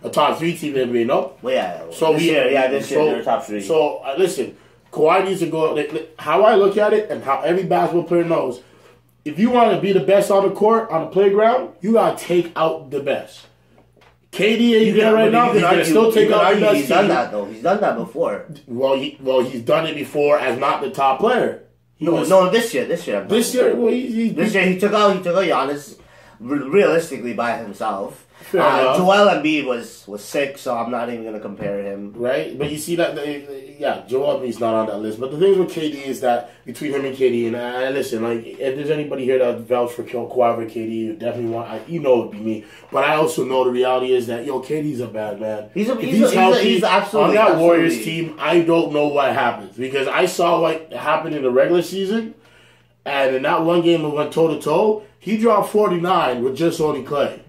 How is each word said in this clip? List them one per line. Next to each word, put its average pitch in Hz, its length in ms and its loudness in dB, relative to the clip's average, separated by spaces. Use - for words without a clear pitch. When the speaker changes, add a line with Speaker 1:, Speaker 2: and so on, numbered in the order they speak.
Speaker 1:
a 120 60 -10
top 143 280 0
three 165 180 -4
team 143 200 -8
in - 0 -
the 131 80 0
N 120 100 -2
B 120 80 2
A, 113 40 2
no? 147 360 -2
Speaker 2:
Well, 131 140 -4
yeah. 90 260 -4
Speaker 1:
So 160 220 2
Speaker 2:
This 156 80 2
Speaker 1:
we, 165 80 2
Speaker 2:
year, 135 220 2
yeah, 131 160 2
this 131 240 -2
year 143 80 2
Speaker 1:
so, 156 80 4
Speaker 2:
they 139 80 0
were - 80 -8
top 117 220 0
three. 104 160 -8
Speaker 1:
so, 156 360 0
uh, 135 180 -8
listen, 147 400 -2
Kawhi 170 320 4
needs 190 160 -4
to 170 40 0
go, 156 300 -2
like, 151 180 -4
like, 160 240 -10
how 160 260 0
I 214 120 6
look 196 200 4
at 208 180 2
it 214 180 -2
and 120 120 -8
how 135 180 -2
every 170 220 0
basketball 170 420 0
player 170 180 0
knows, - 380 -2
if 151 140 -8
you 226 140 2
wanna 220 280 4
be 185 120 0
the 185 80 4
best 196 320 4
on 196 160 4
the - 80 -2
court, 220 340 2
on 160 120 -2
the 147 60 -6
playground, 208 760 2
you 214 120 0
gotta 190 240 2
take 170 380 -2
out 151 340 -2
the 139 120 -6
best. - 400 -6
K 226 260 0
D 233 180 4
ain't 220 120 6
Speaker 2:
You 196 60 2
Speaker 1:
there 214 120 4
Speaker 2:
can, 220 80 6
Speaker 1:
right 220 120 4
Speaker 2:
but 220 60 4
Speaker 1:
now, 233 160 4
Speaker 2:
you 240 60 0
Speaker 1:
he's 190 80 4
Speaker 2:
can - 0 -
Speaker 1:
gonna 175 180 4
Speaker 2:
argue, 165 120 0
Speaker 1:
still 220 160 6
Speaker 2:
you 220 60 4
Speaker 1:
take 214 160 4
Speaker 2:
can - 40 2
Speaker 1:
out 214 60 4
the 175 60 4
Speaker 2:
argue 202 160 4
Speaker 1:
best 208 160 4
Speaker 2:
he's 139 120 -2
done 131 140 4
Speaker 1:
team. 151 60 2
Speaker 2:
that, - 220 0
though. 104 140 -6
He's 110 180 -14
done 190 180 2
that 143 160 0
before. 113 480 -4
Speaker 1:
Well, 131 280 0
he, - 260 -6
well, 131 200 2
he's 120 200 -4
done 156 260 0
it 147 80 -6
before 147 440 0
as 123 180 -2
not 139 240 -2
the 135 100 -6
top 139 280 0
player. 208 440 0
He 156 100 -8
Speaker 2:
No, 165 80 2
Speaker 1:
was - 160 -2
Speaker 2:
no, 185 200 6
this 226 240 0
year, 123 120 -2
this 170 200 -4
year 110 160 -2
I'm 98 60 -12
Speaker 1:
This 226 240 0
Speaker 2:
talking 254 100 0
Speaker 1:
year, - 120 4
Speaker 2:
about. 233 100 -2
Speaker 1:
well, 233 100 2
he, 247 140 -4
he 226 220 -2
Speaker 2:
This 175 240 -2
year, 185 120 2
he 185 140 0
took 202 140 0
out, 208 240 4
he 185 40 -6
took 175 140 -2
out 190 80 2
Giannis 143 540 -4
re-, 131 300 -6
realistically 151 640 0
by 117 240 -2
himself. 104 680 -8
Speaker 1:
Fair - 220 -2
Speaker 2:
Uh, - 200 4
Speaker 1:
enough. 131 160 4
Speaker 2:
Joel 196 300 6
Embiid 151 380 2
was, 117 420 -8
was 104 160 -12
sick, 143 340 -4
so 127 180 -6
I'm 117 140 -6
not 120 200 -6
even 113 160 -10
gonna 107 160 -10
compare 101 420 -8
him. 101 320 -10
Speaker 1:
Right, 127 420 -4
but 147 140 -4
you 151 60 -8
see 170 180 -6
that, 156 240 -2
uh, - 20 -8
yeah, 143 300 -4
Joel 135 320 -2
Embiid's 120 220 -8
not 113 120 0
on 110 140 0
that 104 140 -8
list. 110 180 -8
But 131 120 -8
the 147 60 -10
things 190 200 4
with 175 120 0
K 156 220 -6
D 139 140 -10
is 127 160 -8
that 120 280 0
between 135 280 -8
him 135 100 -4
and 135 120 -6
K 131 160 2
D, 117 160 0
and, 113 100 -4
uh, 123 340 -4
listen, 127 320 -4
like, 117 240 -4
if 135 300 -6
there's 147 140 -6
anybody 143 340 -4
here 131 140 2
that 120 200 0
vouch 120 320 -2
for 120 120 -10
Ka-, 117 220 -6
Kawhi 120 280 2
over 117 120 -4
K 113 220 -10
D, 113 60 -8
you 110 200 -6
definitely 117 380 -6
want, 117 180 -8
I, 110 160 -10
you 165 140 -8
know 127 220 4
it'd 98 100 -10
be 104 80 -16
me. 110 260 -6
But - 100 0
I 151 120 2
also 160 280 0
know 127 220 0
the 123 60 2
reality 127 420 0
is 123 140 0
that, 117 180 -8
yo, 131 160 -6
K 151 220 -6
D's 135 180 -6
a 123 60 -6
bad 107 340 -8
man. 107 320 -8
Speaker 2:
He's 208 160 -2
a, 262 100 -2
Speaker 1:
If - 0 -
Speaker 2:
he's 240 120 -4
Speaker 1:
he's 226 100 4
Speaker 2:
a, - 60 6
he's - 60 2
a, 190 60 2
Speaker 1:
healthy, 185 300 4
Speaker 2:
he's 180 140 2
absolutely, 202 540 2
Speaker 1:
on 220 80 6
that 170 120 4
Warriors 165 400 4
Speaker 2:
absolutely. 160 320 -6
Speaker 1:
team, - 100 -14
I 160 220 2
don't 165 320 2
know 147 160 2
what 139 240 0
happens 110 420 -4
because 131 320 -4
I 160 200 0
saw 170 340 0
what 160 320 -2
happened 151 420 -2
in 139 80 -4
the 127 80 2
regular 151 300 2
season, 196 540 -4
and 135 300 0
in 131 80 -2
that 165 200 0
one 170 180 2
game 165 220 2
we 151 60 -4
went 147 220 -4
toe 160 160 2
to 147 140 -2
toe, 208 420 0
he 214 180 -4
dropped 214 340 2
forty-nine 175 680 0
with 131 140 -2
just 160 240 0
only 143 240 0
Klay. 143 460 -4